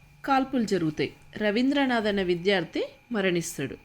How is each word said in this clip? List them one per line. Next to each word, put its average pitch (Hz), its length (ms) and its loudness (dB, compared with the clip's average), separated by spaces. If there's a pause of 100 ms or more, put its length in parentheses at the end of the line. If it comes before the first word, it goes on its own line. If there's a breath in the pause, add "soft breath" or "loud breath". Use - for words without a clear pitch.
(260)
కాల్పులు 269 380 2
జరుగుతాయి. 165 500 0 (240)
రవీంద్రనాథ్ 247 720 2
అనే 202 160 0
విద్యార్థి 180 640 0 (260)
మరణిస్తాడు. 175 720 -2